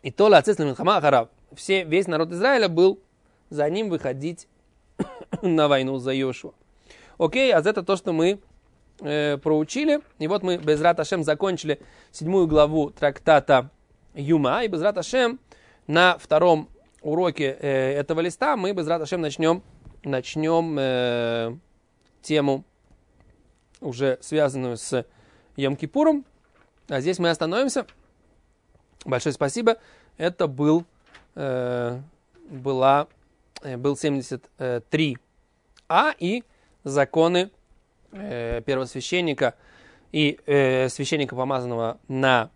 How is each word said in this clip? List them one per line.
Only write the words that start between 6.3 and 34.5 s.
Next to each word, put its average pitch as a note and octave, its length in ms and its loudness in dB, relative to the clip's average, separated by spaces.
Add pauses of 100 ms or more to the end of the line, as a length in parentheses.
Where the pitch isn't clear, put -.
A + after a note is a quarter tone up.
Окей, A#3+ 340 2
а E3+ 60 4
это F#3+ 240 0
то, G3 140 0
что F3 160 -6
мы, F3 260 2 (640)
э, D3 360 -2
проучили. G3 640 0 (200)
И D#3 80 -4
вот F#3+ 160 -2
мы, F3+ 140 0
Безрат D#3 420 2
Ашем, E3 240 -2
закончили D#3 560 -2 (320)
седьмую F3 340 0
главу D3+ 440 4
трактата C#3+ 800 2 (440)
Юма. D3+ 480 0
И A3+ 60 -2
Безрат F#3+ 280 -2
Ашем A#3+ 440 -2 (480)
на E3+ 300 4
втором D#3 500 2 (340)
уроке, D#3 580 -2
э, C3+ 340 0
этого D3 260 -2
листа B3+ 360 -2
мы, G3 180 -4
Безрат E3 280 -2
Ашем, F3 180 -6
начнём, D#3+ 440 0 (400)
начнём, D#3 720 -2
э, A#2+ 800 -2 (680)
тему, C#3+ 400 0 (1160)
уже C3 400 -4
связанную C3 560 -2
с B2 280 -4 (520)
Йом-Кипуром. C4 680 0 (640)
А C#3 120 -2
здесь F3 180 -2
мы F3 100 0
остановимся. G3 580 -2 (1200)
Большое C3 280 -2
спасибо. A3 460 0 (380)
Это F3 320 -2
был, D3+ 360 2 (520)
э, B2 640 -4 (480)
была, C3+ 580 2 (560)
э, C3 140 -10
был C#3 200 -2
семьдесят C#3 540 -4 (400)